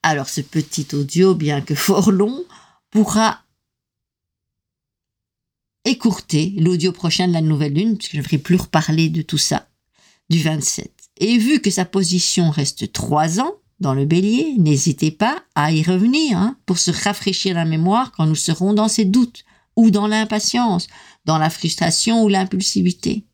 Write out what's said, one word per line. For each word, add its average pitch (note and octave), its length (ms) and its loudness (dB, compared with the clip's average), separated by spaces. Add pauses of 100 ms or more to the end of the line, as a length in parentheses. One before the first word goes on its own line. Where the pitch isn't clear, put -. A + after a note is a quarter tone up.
Alors C#3+ 260 -2
ce - 140 -6
petit D#3 520 -6
audio, E3 400 2
bien C#3+ 280 -2
que D3 120 -4
fort G3 380 2
long, A3 320 0 (460)
pourra G#3+ 520 0 (2500)
écourter G3 760 0
l'audio F3 340 2
prochain F3+ 340 0
de F3+ 60 2
la E3 80 0
nouvelle D3+ 340 0
lune, G#3 220 0
puisque - 160 -10
je D3+ 60 -6
ne C#3+ 40 -4
ferai D3 160 -2
plus F3 180 2
reparler D#3+ 520 0
de D#3+ 140 -4
tout D#3 160 -4
ça, - 300 -2 (600)
du E3+ 100 2
vingt-sept. D#3 540 -2 (260)
Et A#3 200 2
vu B3+ 220 2
que G3+ 100 0
sa F#3 160 -2
position F3 640 0
reste C#3+ 420 -4
trois D#3+ 480 0
ans E4 140 -2 (260)
dans D#3 140 0
le C#3 100 0
Bélier, G#3+ 540 0
n'hésitez D3+ 520 2
pas A#3+ 320 -4 (120)
à D3+ 180 0
y D#3 100 2
revenir, A3 540 2
hein, G#3+ 300 -2
pour F3 120 -2
se - 120 -2
rafraîchir G3 640 -4
la E3+ 100 0
mémoire F3+ 480 0
quand D#3+ 140 0
nous D#3 80 2
serons F3 400 -2
dans G#3+ 140 2
ces G#3 180 0
doutes, A#3+ 380 -2 (320)
ou A3+ 140 6
dans G3+ 160 2
l'impatience, G#3+ 840 -2 (380)
dans D#3 100 0
la D#3 140 2
frustration E3+ 720 -2
ou G#3+ 60 4
l'impulsivité. F#3+ 1040 -2